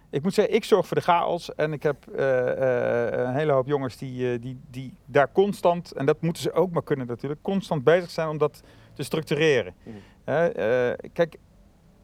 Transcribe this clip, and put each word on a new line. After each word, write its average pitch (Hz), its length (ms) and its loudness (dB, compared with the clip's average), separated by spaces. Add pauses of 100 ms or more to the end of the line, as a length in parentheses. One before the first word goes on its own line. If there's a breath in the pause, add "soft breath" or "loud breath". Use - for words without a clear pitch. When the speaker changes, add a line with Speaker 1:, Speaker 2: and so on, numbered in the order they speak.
(100)
Speaker 1:
Ik 143 140 -4
moet 190 100 0
zeggen, 196 220 2
ik 226 80 2
zorg 190 240 -2
voor 151 100 -4
de - 60 0
chaos 170 520 0
en 156 180 -2
ik 143 100 -8
heb, 147 240 -2
eh, 131 440 0 (680)
eh, 123 80 0
een 127 80 -4
hele 151 160 2
hoop 131 160 2
jongens 135 300 -2
die, 123 360 -4
eh, 120 80 -4
die, 127 180 -10 (100)
die 127 240 -12 (120)
daar 135 260 4
constant, 185 600 2
en 135 140 -4
dat 151 160 2
moeten 165 220 -2
ze 165 100 -4
ook 175 180 2
maar 170 120 -2
kunnen 135 240 -4
natuurlijk, 135 340 -8
constant 185 420 -2
bezig 170 260 4
zijn 160 200 -4
om 156 80 -4
dat 147 240 -2 (320 loud breath)
te 147 100 -10
structureren. 147 680 0 (100)
Speaker 2:
Mhm. 113 120 -16 (280 loud breath)
Speaker 1:
Hè, 156 240 0
eh, 123 680 0
kijk, 170 240 -2 (680)